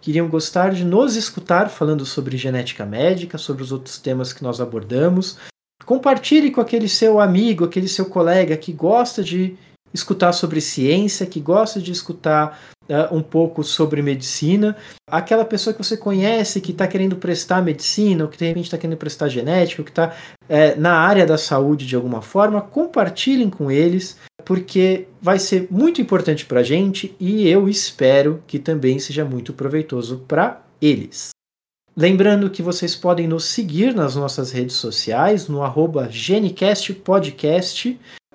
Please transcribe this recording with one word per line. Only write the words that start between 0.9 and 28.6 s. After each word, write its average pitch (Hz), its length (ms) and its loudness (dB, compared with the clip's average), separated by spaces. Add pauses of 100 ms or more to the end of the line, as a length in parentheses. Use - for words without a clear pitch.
escutar 208 540 0
falando 151 380 -2
sobre 131 320 -6
genética 123 480 -6
médica, 170 500 -2
sobre 135 260 -8
os 127 80 -10
outros 131 280 -10
temas 127 340 -4
que - 100 -14
nós 123 200 -4
abordamos. 123 720 0 (480)
Compartilhe 262 680 4
com - 100 0
aquele 220 280 0
seu 214 320 4
amigo, 190 460 4
aquele 185 220 -2
seu 185 180 -2
colega 175 500 2
que 160 160 -10
gosta 202 500 0
de 185 360 -4 (340)
escutar - 400 0
sobre 160 280 -2
ciência, 180 680 0
que 175 140 -8
gosta 196 400 0
de 175 120 -8
escutar, 156 680 -2 (300)
eh, 151 220 0
um 160 120 -2
pouco 165 400 0
sobre 147 400 0
medicina, 160 720 0 (320)
aquela 220 360 0
pessoa 220 300 -2
que 220 80 -10
você 214 140 -2
conhece 202 640 0
que 185 120 -8
tá 190 140 -2
querendo 190 300 0
prestar 180 460 -2
medicina, 170 600 0
ou 151 60 -6
que - 80 -20
de 170 80 -2
repente 175 240 -4
tá 165 80 -6
querendo 160 180 -4
prestar 151 320 -4
genética, 151 540 0
ou 147 40 -8
que - 60 -20
tá, 165 240 0 (320)
eh, 151 280 6
na 170 180 4
área 180 320 6
da 156 120 2
saúde 139 480 0
de 127 80 -4
alguma 123 280 -2
forma, 208 380 2
compartilhem 254 880 0
com 143 200 -4
eles, 175 460 2 (280)
porque 185 640 0 (140)
vai 185 180 2
ser 185 320 -2
muito 277 300 2
importante 160 440 0
pra 123 180 2
gente 190 580 0
e 196 280 0
eu 196 200 4
espero 143 800 2
que - 120 -8
também 131 400 0